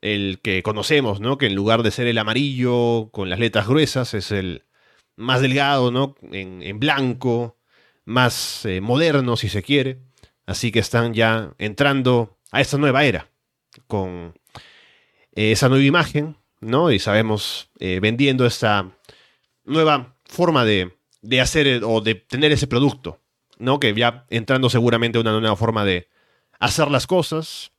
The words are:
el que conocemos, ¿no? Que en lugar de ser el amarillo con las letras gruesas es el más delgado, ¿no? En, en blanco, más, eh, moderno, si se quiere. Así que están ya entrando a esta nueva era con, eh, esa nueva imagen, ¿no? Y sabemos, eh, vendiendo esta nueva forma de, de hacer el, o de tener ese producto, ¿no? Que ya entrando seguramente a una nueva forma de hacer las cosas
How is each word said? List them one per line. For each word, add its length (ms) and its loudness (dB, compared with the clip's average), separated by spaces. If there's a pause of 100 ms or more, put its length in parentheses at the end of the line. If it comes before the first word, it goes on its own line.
el 420 -4
que 200 -2
conocemos, 580 -2
¿no? 160 -2
Que 80 -2
en 100 0
lugar 260 2
de 100 2
ser 160 -2
el 100 0
amarillo 960 0
con 160 -6
las 100 -4
letras 280 0
gruesas 460 0
es 180 -6
el 320 -6 (520)
más 240 -2
delgado, 520 2
¿no? 240 -2 (180)
En, 280 -12
en 160 -10
blanco, 800 -2 (460)
más, 600 -2
eh, 160 -2
moderno, 560 0
si 100 -4
se 160 -4
quiere. 360 0 (460)
Así 280 -4
que 60 4
están 340 0
ya 440 0
entrando 800 0 (140)
a 80 0
esta 180 0
nueva 280 2
era 240 -2 (580)
con, 460 -8 (1000)
eh, 220 2
esa 160 4
nueva 160 4
imagen, 500 0 (240)
¿no? 320 0
Y 80 2
sabemos, 680 -2 (100)
eh, 220 -4
vendiendo 440 2
esta 460 0 (720)
nueva 600 0
forma 400 2
de, 320 0 (240)
de 180 0
hacer 260 2
el, 200 0
o 160 0
de 140 0
tener 360 -2
ese 160 0
producto, 540 -2 (360)
¿no? 220 0
Que 140 2
ya 360 0
entrando 400 0
seguramente 480 2
a 40 2
una 180 0
nueva 160 2
forma 300 0
de 240 -2 (500)
hacer 320 0
las 160 0
cosas 720 -4